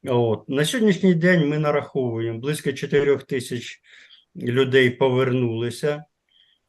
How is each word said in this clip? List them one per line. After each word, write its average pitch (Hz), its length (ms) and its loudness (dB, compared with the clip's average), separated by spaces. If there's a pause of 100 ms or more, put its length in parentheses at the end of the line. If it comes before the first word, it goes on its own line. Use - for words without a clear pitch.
От. 120 460 0
На 139 160 0
сьогоднішній 202 480 2
день 165 360 2
ми 151 100 -2
нараховуємо, 123 800 -2
близько 147 320 -4
чотирьох 139 520 0
тисяч 127 580 -8 (540)
людей 127 540 2
повернулися 127 1120 -2 (640)